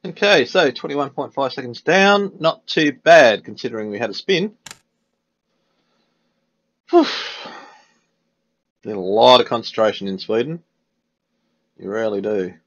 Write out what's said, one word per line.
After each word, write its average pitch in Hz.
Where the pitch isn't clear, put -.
Okay, 190
so 185
twenty-one 139
point 131
five 135
seconds 123
down. 196
Not 160
too 151
bad, 127
considering 110
we 104
had 113
a -
spin. 196
Whew. 339
Need 107
a -
lot 113
of 120
concentration 110
in 95
Sweden. 131
You 95
rarely 107
do. 98